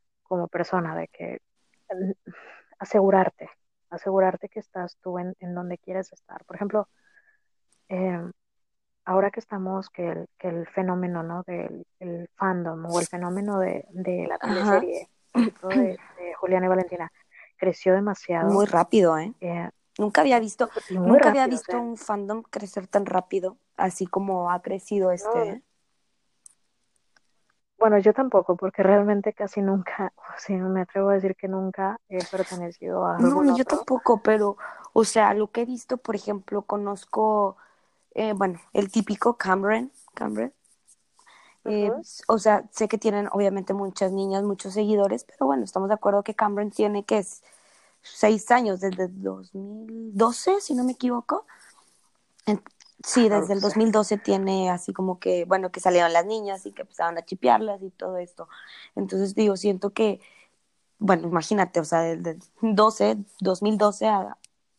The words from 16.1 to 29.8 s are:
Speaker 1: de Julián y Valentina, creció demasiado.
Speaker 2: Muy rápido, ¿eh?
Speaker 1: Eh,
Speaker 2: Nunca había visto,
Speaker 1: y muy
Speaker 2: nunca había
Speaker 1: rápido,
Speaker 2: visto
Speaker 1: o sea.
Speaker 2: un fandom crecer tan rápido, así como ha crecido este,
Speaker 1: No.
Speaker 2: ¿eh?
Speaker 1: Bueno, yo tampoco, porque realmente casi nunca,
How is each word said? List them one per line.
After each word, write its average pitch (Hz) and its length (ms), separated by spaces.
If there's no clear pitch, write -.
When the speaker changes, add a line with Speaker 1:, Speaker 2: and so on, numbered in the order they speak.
Speaker 1:
de 175 180
Julián 185 300
y - 40
Valentina, 180 420
creció 185 380
demasiado. 196 580
Speaker 2:
Muy 196 120
rápido, 175 520
¿eh? 175 220
Speaker 1:
Eh, 170 300
Speaker 2:
Nunca 208 240
había 262 180
visto, 226 320
Speaker 1:
y 185 120
muy 202 180
Speaker 2:
nunca 294 120
había 269 180
Speaker 1:
rápido, - 0
Speaker 2:
visto 240 320
Speaker 1:
o - 20
sea. - 0
Speaker 2:
un 233 160
fandom 208 460
crecer 202 440
tan 202 180
rápido, 185 520
así 185 300
como 185 440
ha 175 100
crecido 190 500
este, 208 320
Speaker 1:
No. 208 80
Speaker 2:
¿eh? 233 100
Speaker 1:
Bueno, 214 200
yo 208 160
tampoco, 208 420
porque 190 260
realmente 202 520
casi 208 280
nunca, 196 540